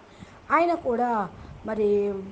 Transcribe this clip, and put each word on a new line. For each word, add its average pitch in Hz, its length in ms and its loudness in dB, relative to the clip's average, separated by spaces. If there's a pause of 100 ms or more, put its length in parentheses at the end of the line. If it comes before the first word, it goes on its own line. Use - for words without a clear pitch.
(500)
ఆయన 330 240 4
కూడా 240 560 0 (360)
మరి 208 460 2 (200)